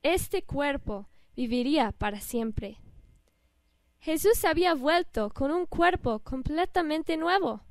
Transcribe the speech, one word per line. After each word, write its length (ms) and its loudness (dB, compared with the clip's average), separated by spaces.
Este 400 0
cuerpo 640 -4
viviría 560 2
para 280 -4
siempre. 580 -4
Jesús 440 2
había 300 4
vuelto 560 0
con 220 -2
un 140 0
cuerpo 540 0
completamente 1000 -2
nuevo. 420 0